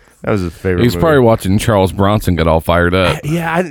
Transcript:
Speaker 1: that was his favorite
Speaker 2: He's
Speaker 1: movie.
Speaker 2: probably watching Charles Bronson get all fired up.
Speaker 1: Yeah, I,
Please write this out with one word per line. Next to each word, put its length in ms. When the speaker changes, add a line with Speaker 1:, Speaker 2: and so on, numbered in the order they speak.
Speaker 1:
that 100
was 100
his 120
favorite 300
Speaker 2:
He's 120
Speaker 1:
movie. 80
Speaker 2:
probably 160
watching 380
Charles 340
Bronson 440
get 120
all 140
fired 320
up. 300
Speaker 1:
Yeah, 300
I, 180